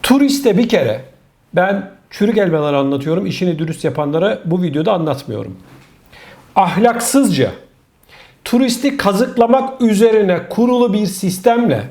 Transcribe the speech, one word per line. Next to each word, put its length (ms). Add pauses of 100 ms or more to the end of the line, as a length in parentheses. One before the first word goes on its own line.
Turiste 560
bir 100
kere, 320 (540)
ben 360 (200)
çürük 280
elmaları 400
anlatıyorum, 480
işini 320
dürüst 260
yapanlara 600
bu 180
videoda 300
anlatmıyorum. 640 (1000)
Ahlaksızca, 920 (960)
turisti 520
kazıklamak 840
üzerine 680
kurulu 440
bir 140
sistemle 840